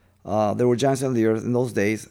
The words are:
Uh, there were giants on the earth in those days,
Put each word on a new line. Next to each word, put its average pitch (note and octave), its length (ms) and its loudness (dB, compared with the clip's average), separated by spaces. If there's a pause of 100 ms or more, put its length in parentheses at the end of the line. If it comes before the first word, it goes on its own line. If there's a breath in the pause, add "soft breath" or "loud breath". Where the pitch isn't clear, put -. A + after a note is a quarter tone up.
(240)
Uh, G#2 300 0
there A#2+ 140 2
were B2 80 4
giants C3+ 260 0
on C3 120 -2
the A2+ 120 2
earth A2 180 0
in A#2+ 100 -2
those A#2+ 180 0
days, G#2+ 380 -2